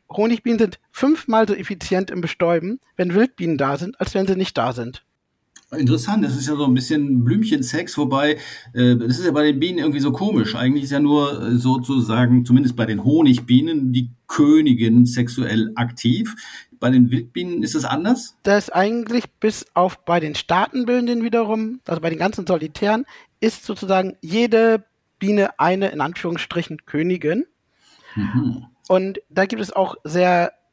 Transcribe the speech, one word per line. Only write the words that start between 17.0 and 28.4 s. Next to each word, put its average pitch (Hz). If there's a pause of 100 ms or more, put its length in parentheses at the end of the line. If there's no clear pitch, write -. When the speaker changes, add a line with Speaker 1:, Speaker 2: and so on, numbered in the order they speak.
Speaker 2:
Wildbienen 175
ist -
es 160
anders? 190
Speaker 1:
Das 202
ist -
eigentlich 226
bis -
auf 180
bei 170
den 156
Staatenbildenden 240
wiederum, 220
also 160
bei 165
den 160
ganzen 190
Solitären, 196 (340)
ist -
sozusagen 190
jede 220 (340)
Biene 202
eine, 190
in 151
Anführungsstrichen, 165
Königin. 170 (720)
Speaker 2:
Mhm. 110 (240)